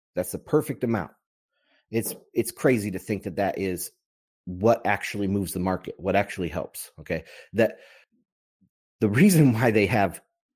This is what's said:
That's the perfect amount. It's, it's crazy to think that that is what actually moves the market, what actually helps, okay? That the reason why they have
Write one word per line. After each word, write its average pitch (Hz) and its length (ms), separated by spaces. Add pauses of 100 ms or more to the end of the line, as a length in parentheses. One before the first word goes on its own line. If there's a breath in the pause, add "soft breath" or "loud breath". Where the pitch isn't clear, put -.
(160)
That's 90 160
the - 80
perfect 147 460
amount. 110 260 (800)
It's, 110 240 (180)
it's - 180
crazy 110 400
to 92 80
think 101 240
that 90 120
that 98 240
is 92 320 (540)
what 101 400
actually 101 420
moves 98 260
the 92 60
market, 90 380
what 92 180
actually 95 340
helps, - 400 (100)
okay? 80 260 (280 loud breath)
That 107 260 (1200 soft breath)
the 110 100
reason 151 440
why 117 180
they 104 160
have 98 340 (340)